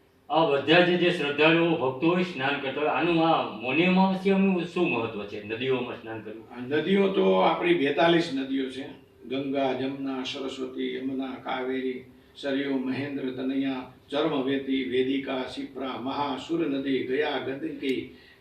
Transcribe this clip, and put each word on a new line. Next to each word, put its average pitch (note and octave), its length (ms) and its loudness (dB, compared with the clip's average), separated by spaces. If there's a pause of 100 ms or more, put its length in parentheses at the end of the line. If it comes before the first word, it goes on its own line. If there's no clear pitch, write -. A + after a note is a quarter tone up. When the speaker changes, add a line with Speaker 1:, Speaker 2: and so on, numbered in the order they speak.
(300)
Speaker 1:
આ D#3+ 160 4
બધા D3 340 6
જે, F3 180 6
જે E3+ 140 4
શ્રદ્ધાળુઓ, D#3 580 4
ભક્તો C3 380 0
હોય, F3+ 160 4
સ્નાન C#3 360 -2
કરતા C3+ 220 -4
હોય. D3+ 80 2
આનું, D#3+ 380 2
આ C3 240 2
મૌની B2+ 340 0
અમાવસ્યાનું F#3+ 800 4
શું E3+ 260 0
મહત્વ A2 340 -4
છે, G#2 180 -10
નદીઓમાં A#2+ 580 -2
સ્નાન A2 200 -10
કરવું? G#2 320 -14
Speaker 2:
આ B2 260 -2
નદીઓ G3 280 2
તો F#3+ 260 4
આપણી F3 400 4
બેતાલીસ C#3 600 4
નદીઓ C3+ 360 -2
છે. C3 160 -10 (440)
ગંગા, C3+ 440 -2
જમના, C3+ 500 -6
સરસ્વતી, C3 720 -6
યમુના, C3 480 -6
કાવેરી, C3 600 -4 (300)
સરયુ, C#3 420 -2
મહેન્દ્ર, C3 540 -4
તનયા, C3 600 -4 (180)
ચર્મવેતી, C3+ 800 0
વેદિકા, C3 540 0 (120)
શિપ્રા, C3 460 -8
મહા, C#3 360 -4 (100)
સુર D#3+ 200 0
નદી, C3+ 360 0
ગયા, C3 360 0
ગંદકી, C3+ 760 -6 (260)